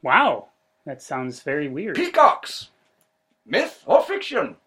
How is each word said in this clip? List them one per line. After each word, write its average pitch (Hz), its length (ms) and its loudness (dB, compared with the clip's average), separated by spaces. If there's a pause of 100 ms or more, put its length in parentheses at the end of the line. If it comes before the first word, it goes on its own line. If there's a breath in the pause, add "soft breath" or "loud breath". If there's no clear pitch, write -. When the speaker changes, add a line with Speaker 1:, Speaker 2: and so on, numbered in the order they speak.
Speaker 1:
Wow. 139 460 2 (380)
That 135 160 -12
sounds 127 400 -8
very 143 280 -4
weird. 165 260 -8
Speaker 2:
Peacocks. - 760 2 (720)
Myth - 400 -4
or - 180 4
fiction? 302 640 -6